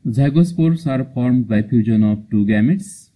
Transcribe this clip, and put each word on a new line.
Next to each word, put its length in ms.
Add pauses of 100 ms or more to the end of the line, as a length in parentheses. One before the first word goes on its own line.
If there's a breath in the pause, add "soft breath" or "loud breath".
Zygospores 800
are 260
formed 340
by 140
fusion 420
of 260
two 160
gametes. 720